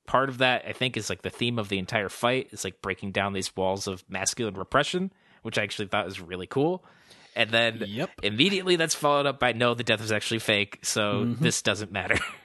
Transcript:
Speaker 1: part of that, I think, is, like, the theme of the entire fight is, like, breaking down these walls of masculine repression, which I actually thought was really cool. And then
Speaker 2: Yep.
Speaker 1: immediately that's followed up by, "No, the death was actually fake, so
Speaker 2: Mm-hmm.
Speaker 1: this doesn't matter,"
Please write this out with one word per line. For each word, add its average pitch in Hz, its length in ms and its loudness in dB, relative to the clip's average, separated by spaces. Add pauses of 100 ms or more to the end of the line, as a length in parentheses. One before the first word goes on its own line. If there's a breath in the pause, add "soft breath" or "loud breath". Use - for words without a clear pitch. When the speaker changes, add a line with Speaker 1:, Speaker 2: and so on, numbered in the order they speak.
Speaker 1:
part 135 220 4
of 123 100 -6
that, 127 280 4
I 104 60 -6
think, 127 240 -2
is, 107 100 -4
like, 92 140 -4
the 92 80 -4
theme 120 300 -2
of 104 100 -4
the 101 80 0
entire 95 320 -2
fight 123 420 0
is, - 120 -10
like, - 180 -10
breaking 98 300 -4
down 98 220 0
these 95 220 -4
walls 95 300 0
of 95 240 -6
masculine 95 460 -4
repression, 147 580 0 (300 soft breath)
which 117 160 -2
I 104 40 2
actually 104 260 -4
thought 92 160 0
was 95 140 -8
really 90 280 -8
cool. 165 360 0 (520 loud breath)
And 110 160 0
then 113 340 2
Speaker 2:
Yep. 110 240 -4 (140)
Speaker 1:
immediately 180 540 2
that's 165 180 0
followed 143 320 2
up 135 120 -2
by, 123 120 4
"No, 120 240 2
the 120 80 -4
death 110 180 2
was 110 100 -4
actually 110 280 0
fake, 101 420 2
so 104 440 0
Speaker 2:
Mm-hmm. 120 180 -2
Speaker 1:
this - 180 2
doesn't 101 300 -2
matter," 95 260 0 (260)